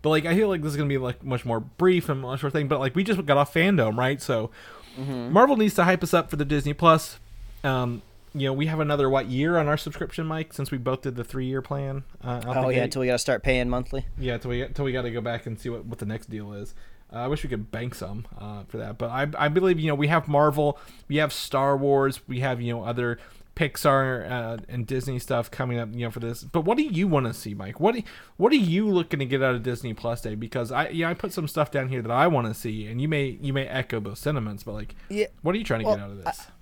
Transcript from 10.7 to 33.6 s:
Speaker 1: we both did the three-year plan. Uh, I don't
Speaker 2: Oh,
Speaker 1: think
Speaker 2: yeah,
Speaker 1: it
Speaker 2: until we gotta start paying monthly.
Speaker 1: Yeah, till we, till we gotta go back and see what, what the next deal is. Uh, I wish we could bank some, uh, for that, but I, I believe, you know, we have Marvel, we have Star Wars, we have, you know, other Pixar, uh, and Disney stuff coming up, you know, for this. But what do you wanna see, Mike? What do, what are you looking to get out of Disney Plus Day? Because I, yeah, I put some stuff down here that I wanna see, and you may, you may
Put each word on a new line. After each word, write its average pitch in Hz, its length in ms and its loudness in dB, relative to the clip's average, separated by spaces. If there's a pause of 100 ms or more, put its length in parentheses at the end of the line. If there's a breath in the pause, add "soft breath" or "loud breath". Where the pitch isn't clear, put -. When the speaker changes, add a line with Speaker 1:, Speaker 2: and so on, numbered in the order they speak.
Speaker 1:
we 139 80 -4
both 131 220 -2
did 127 140 -6
the 120 80 -6
three-year 131 380 -4
plan. 139 420 -6 (200)
Uh, 123 60 -6
I 123 100 -4
don't 123 180 -2
Speaker 2:
Oh, 131 60 4
Speaker 1:
think 131 100 2
Speaker 2:
yeah, 127 60 4
Speaker 1:
it 120 60 2
Speaker 2:
until 131 160 -4
we 127 60 2
gotta 123 120 2
start 120 240 0
paying 127 260 2
monthly. 127 380 -4 (100)
Speaker 1:
Yeah, 123 220 -4
till 127 100 -8
we, 123 240 -4
till 143 120 -2
we 131 60 0
gotta 123 200 -2
go 117 100 -4
back 117 240 -6
and 113 140 -8
see 123 100 -6
what, 117 160 -8
what 113 140 -10
the 110 60 -6
next 110 260 -6
deal 104 220 -10
is. 101 200 -10 (400 soft breath)
Uh, 113 40 -10
I 123 100 -4
wish 147 160 -2
we 139 60 -4
could 107 220 -6
bank 120 220 -6
some, 104 320 -10 (140)
uh, 104 280 -12
for 113 100 -10
that, 110 200 -8
but 117 140 -4
I, 135 160 -2 (100)
I 147 120 2
believe, 180 300 4
you 156 80 0
know, 147 80 4
we 147 120 2
have 160 200 2
Marvel, 147 520 4 (280 loud breath)
we 143 100 0
have 151 140 2
Star 139 460 2
Wars, 139 500 4
we 123 120 -4
have, 131 200 0
you 120 140 -2
know, 117 100 -6
other 120 360 -2 (340 loud breath)
Pixar, 135 800 2
uh, 117 260 -4 (120)
and 123 180 -4
Disney 127 320 -4
stuff 120 320 -2
coming 123 260 -2
up, 117 140 -4
you 120 140 -6
know, 117 40 -4
for 117 120 -8
this. 117 200 -6
But 165 200 -2
what 208 160 2
do 302 60 2
you 196 260 0
wanna 131 240 2
see, 104 200 -8
Mike? 101 280 -8
What 220 140 4
do, 226 60 -4 (360 loud breath)
what 240 160 4
are - 20 6
you 202 340 4
looking 170 300 2
to 135 60 -2
get 131 180 0
out 127 120 4
of 120 60 -4
Disney 120 320 -4
Plus 117 280 -4
Day? 107 140 -6
Because 113 360 -4
I, 139 160 0
yeah, 165 220 -2
I 175 60 0
put 185 180 -6
some 156 160 -4
stuff 151 200 0
down 131 200 -2
here 127 120 -2
that 113 100 -4
I 139 160 6
wanna 120 260 2
see, 107 340 -6
and 120 140 -4
you 151 80 0
may, 143 320 0
you 139 100 -4
may 135 160 -2